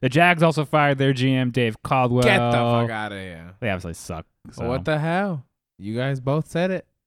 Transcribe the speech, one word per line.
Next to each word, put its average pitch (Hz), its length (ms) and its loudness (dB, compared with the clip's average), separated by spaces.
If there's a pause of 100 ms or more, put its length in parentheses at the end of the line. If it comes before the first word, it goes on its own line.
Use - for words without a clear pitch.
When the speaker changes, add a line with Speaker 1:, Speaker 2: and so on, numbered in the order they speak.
Speaker 1:
The 135 80 0
Jags 165 340 4
also 156 220 2
fired 143 320 2
their 135 160 2
G 131 200 2
M 127 180 0
Dave 117 320 -2
Caldwell. 123 400 2
Speaker 2:
Get 117 140 4
the 120 200 2
fuck 117 320 2
outta 107 300 -6
here. 87 400 -14
Speaker 1:
They 117 100 -4
obviously 87 260 -4
suck. 80 300 -12 (280)
So. - 140 -8
Speaker 2:
What 123 180 -4
the 156 120 0
hell? 165 480 -4 (320)
You 104 180 -8
guys 131 260 -2
both 143 280 -2
said 180 220 -2
it. - 160 -6 (200)